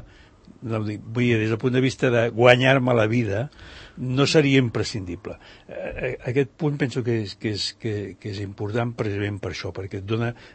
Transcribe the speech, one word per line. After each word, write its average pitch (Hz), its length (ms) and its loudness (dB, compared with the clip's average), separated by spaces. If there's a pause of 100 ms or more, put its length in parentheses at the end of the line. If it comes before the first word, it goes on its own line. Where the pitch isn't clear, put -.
(640)
no, 110 180 -4
vull 107 460 -4
dir, 117 140 4
des 110 100 0
del 110 80 0
punt 123 160 0
de 131 80 4
vista 135 280 0
de 120 200 4
guanyar-me 123 640 6
la 110 160 4
vida, 113 380 0 (500)
no 127 280 0
seria 139 360 6
imprescindible. 101 720 -4 (320)
Eh, - 80 -16
eh, - 380 -6 (180)
aquest 135 260 0
punt 147 220 -2
penso 135 240 -2
que 113 220 0
és, 95 100 -10
que 113 160 -6
és, 101 240 -4
que, 107 220 -6 (180)
que 110 160 -12
és 101 100 -8
important 107 540 -4
precisament 104 480 -4
per 92 100 -6
això, - 220 -10
perquè 98 260 -10
et 95 60 -12
dona 117 240 -2 (240)